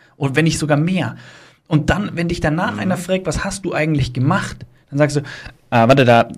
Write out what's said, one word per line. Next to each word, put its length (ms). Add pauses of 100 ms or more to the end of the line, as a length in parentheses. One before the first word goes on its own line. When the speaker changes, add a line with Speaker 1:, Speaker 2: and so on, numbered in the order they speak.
(160)
Speaker 1:
Und 200
wenn 100
nicht 140
sogar 180
mehr. 400 (500)
Und 220
dann, 260
wenn 120
dich 120
danach 340
Speaker 2:
Mhm. 60
Speaker 1:
einer 180
fragt, 280
„Was 180
hast 220
du 80
eigentlich 400
gemacht?“, 520 (240)
dann 100
sagst 160
du, 80 (480)
„Ah, 160
warte, 180
da, 320